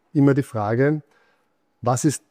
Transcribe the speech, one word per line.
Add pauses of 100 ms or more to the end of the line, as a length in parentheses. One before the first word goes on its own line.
(140)
immer
die
Frage, (800)
was
ist